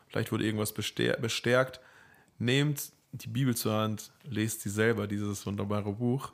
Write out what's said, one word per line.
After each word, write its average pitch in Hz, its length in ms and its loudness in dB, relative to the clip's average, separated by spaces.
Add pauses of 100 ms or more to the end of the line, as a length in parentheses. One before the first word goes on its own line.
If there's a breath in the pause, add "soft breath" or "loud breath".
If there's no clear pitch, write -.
Vielleicht - 240 0
wurde 110 120 0
irgendwas 107 280 0
bestär-, - 460 0
bestärkt. 123 640 0 (580 soft breath)
Nehmt 139 540 2 (200)
die - 160 -10
Bibel 120 280 2
zur 110 180 0
Hand, 107 380 -2 (120)
lest 110 380 -2
sie 104 80 -4
selber, 110 360 2
dieses 104 400 -2
wunderbare 101 460 -2
Buch. 120 420 0